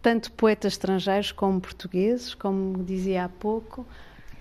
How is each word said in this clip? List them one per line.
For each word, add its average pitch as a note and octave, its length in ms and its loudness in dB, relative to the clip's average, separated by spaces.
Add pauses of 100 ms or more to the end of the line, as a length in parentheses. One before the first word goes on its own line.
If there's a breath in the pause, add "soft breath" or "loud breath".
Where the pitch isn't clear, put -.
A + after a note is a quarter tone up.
tanto A#3 320 4
poetas G#3+ 420 4
estrangeiros F#3+ 580 2
como F#3+ 280 2
portugueses, G#3+ 760 -2
como F#3+ 500 -2
dizia F#3 400 0
há F3+ 40 -4
pouco. A3 580 -6 (540 loud breath)